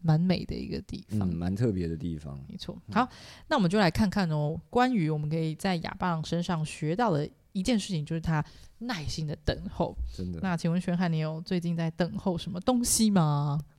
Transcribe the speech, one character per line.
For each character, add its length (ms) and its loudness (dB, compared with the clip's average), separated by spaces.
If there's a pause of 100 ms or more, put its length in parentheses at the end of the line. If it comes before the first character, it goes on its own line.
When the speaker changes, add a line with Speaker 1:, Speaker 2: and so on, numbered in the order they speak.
Speaker 1:
蛮 180 4
美 240 0
的 100 -6
一 140 -6
个 140 -6
地 260 -12
方。 200 0
Speaker 2:
嗯， 60 -2
蛮 220 -2
特 160 0
别 160 -2
的 80 -4
地 200 -6
方。 220 -12 (100)
Speaker 1:
没 80 -12
错。 300 -12
Speaker 2:
嗯。 80 -10
Speaker 1:
好， 140 2 (400)
那 80 2
我 40 4
们 80 4
就 100 2
来 120 6
看 180 2
看 220 0
哦， 300 0 (100)
关 240 4
于 160 2
我 80 0
们 100 -4
可 80 0
以 200 0
在 200 0
亚 220 -6
巴 120 0
郎 140 -2
身 160 -2
上 240 -2
学 300 -2
到 160 2
的 180 0 (240)
一 100 -2
件 160 4
事 140 -4
情， 120 0
就 120 -4
是 40 -4
他 240 0 (340)
耐 260 -6
心 220 -4
的 180 -4
等 120 2 (140)
候。 260 -2 (160)
Speaker 2:
真 200 -4
的。 100 -6
Speaker 1:
那 140 0
请 140 0
问 100 2
轩 160 0
翰， 160 2
你 60 0
有 240 -4
最 180 -2
近 160 -2
在 160 0
等 240 -2
候 200 0
什 140 -6
么 100 -6
东 240 4
西 260 4
吗？ 500 4 (180)